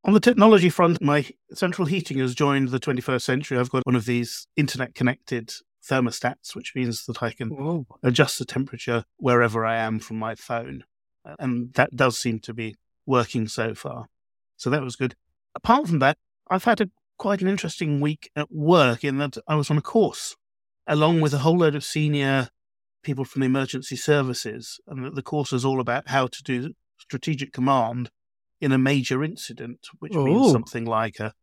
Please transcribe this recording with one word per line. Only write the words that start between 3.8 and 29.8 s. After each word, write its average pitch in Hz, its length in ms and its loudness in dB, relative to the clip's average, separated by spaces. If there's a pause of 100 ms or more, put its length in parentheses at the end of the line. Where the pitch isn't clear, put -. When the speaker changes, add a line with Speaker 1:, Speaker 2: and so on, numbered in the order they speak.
Speaker 1:
one 127 100 2
of 110 100 0
these 120 400 -4 (100)
internet-connected 127 960 -2 (340)
thermostats, 123 680 -2
which - 200 -14
means 120 300 -4
that - 180 -8
I 113 80 -2
can 113 180 -8
Speaker 2:
Whoa. 147 360 -6 (180)
Speaker 1:
adjust 127 360 2
the 127 60 -6
temperature 123 580 -4 (140)
wherever 120 480 2
I 113 120 0
am 110 220 -2
from 110 200 -10
my 110 160 -6
phone. 117 480 -10 (420)
Uh, - 140 -18
and 123 340 -4
that 127 220 2
does 127 220 2
seem 113 240 -4
to 113 120 -12
be 110 220 -10 (300)
working 117 420 0
so 113 280 -4
far. 123 320 -12 (500)
So - 120 -4
that 143 120 0
was 127 140 -8
good. 131 200 -4 (400)
Apart 262 320 2
from 165 120 0
that, 135 180 4 (320)
I've 185 160 0
had 220 160 2
a, 190 80 0 (280)
quite 196 240 -2
an 185 60 0
interesting 160 520 -2
week 151 360 -4
at 147 160 -6
work 151 520 4
in 135 140 -2
that 143 200 -4 (100)
I 156 80 -2
was 147 160 0
on 151 60 4
a 143 40 0
course - 540 0 (520)
along 156 340 4
with 147 120 2
a 143 60 0
whole 165 180 4
load 156 180 4
of 139 80 -6
senior 139 680 0 (540)
people 135 200 -4
from 135 180 -4
the 131 40 2
emergency 131 500 -2
services, 123 920 -2
and 131 180 -10
the, 135 60 -10
the 135 100 -8
course 147 320 -4
is 123 100 0
all 135 160 0
about 120 300 -4
how 131 180 0
to - 160 -14
do 131 300 -6 (240)
strategic 139 560 -6
command 123 560 0 (500)
in 143 140 0
a 131 40 4
major 131 460 0
incident, - 640 -12 (120)